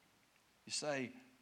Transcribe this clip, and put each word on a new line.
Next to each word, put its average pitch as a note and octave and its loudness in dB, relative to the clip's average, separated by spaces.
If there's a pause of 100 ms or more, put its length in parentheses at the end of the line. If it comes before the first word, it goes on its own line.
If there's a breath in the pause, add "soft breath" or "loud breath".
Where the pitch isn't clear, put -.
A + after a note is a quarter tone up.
(640)
You G#2+ -10
say, C#3 2 (300)